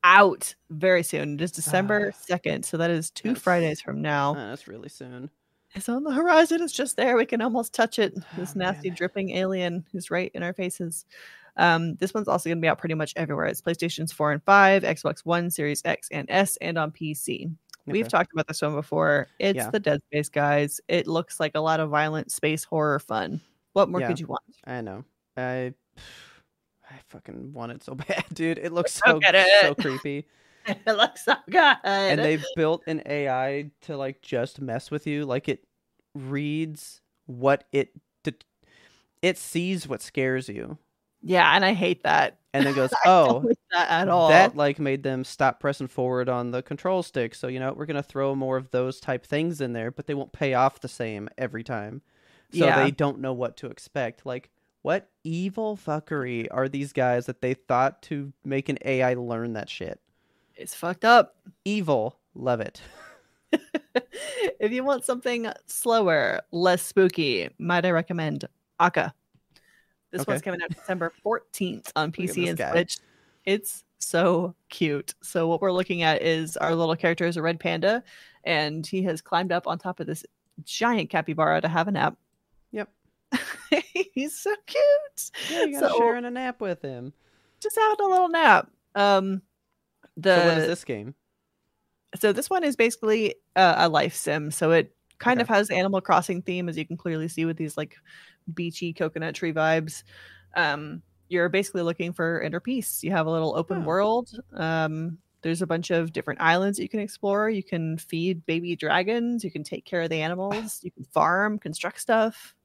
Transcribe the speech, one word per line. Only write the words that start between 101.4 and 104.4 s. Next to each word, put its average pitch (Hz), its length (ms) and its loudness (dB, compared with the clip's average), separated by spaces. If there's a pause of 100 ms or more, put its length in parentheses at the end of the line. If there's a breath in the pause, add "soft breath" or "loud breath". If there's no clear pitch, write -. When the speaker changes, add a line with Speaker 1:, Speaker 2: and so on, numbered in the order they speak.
Speaker 1:
basically 190 340 -2
looking 170 300 -4
for 165 280 -2
inner 151 180 -6
peace. - 460 -6
You 165 80 -2
have 165 140 2
a 160 40 -2
little 160 260 0
open 175 260 -2
Speaker 2:
Oh. 151 40 -4
Speaker 1:
world. 220 540 0 (140)